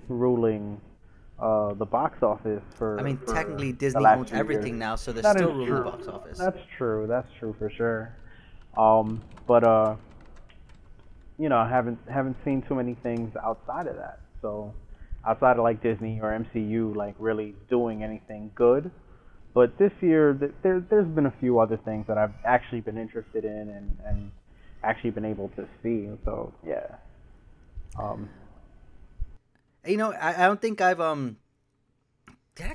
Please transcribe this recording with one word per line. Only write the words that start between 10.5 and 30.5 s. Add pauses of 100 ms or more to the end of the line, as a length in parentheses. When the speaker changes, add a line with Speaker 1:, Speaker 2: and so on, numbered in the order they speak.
Speaker 1:
you
know,
I
haven't, (120)
haven't
seen
too
many (100)
things
outside
of
that. (240)
So, (500)
outside
of,
like,
Disney
or
M
C
U,
like,
really (160)
doing
anything
good. (640)
But
this
year,
th-, (120)
there,
there's
been
a
few
other
things
that
I've (120)
actually
been
interested
in
and,
and (500)
actually
been
able
to (120)
see. (160)
So, (140)
yeah. (1000)
Um, (1600)
Speaker 2:
You
know,
I, (120)
I
don't